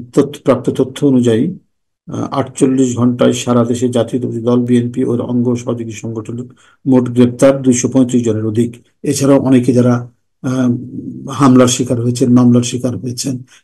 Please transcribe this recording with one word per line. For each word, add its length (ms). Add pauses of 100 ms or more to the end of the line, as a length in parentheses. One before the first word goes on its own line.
(140)
তথ্য, 300
প্রাপ্ত 260
তথ্য 380
অনুযায়ী, 500 (500)
আহ, 240
আটচল্লিশ 680
ঘন্টায় 360
সারা 320
দেশে 240
জাতীয়তাবাদী 520
দল 240
বিএনপি 380
ও 100
এর 80
অঙ্গ 340
সহযোগী 360
সংগঠনের 540 (420)
মোট 220
গ্রেপ্তার 520
দুইশো 280
পঁয়ত্রিশ 360
জনের 200
অধিক। 260 (320)
এছাড়াও 360
অনেকে 340
যারা, 380 (300)
আহ, 280 (600)
হামলার 380
শিকার 340
হয়েছেন, 320
মামলার 300
শিকার 340
হয়েছেন 460 (200)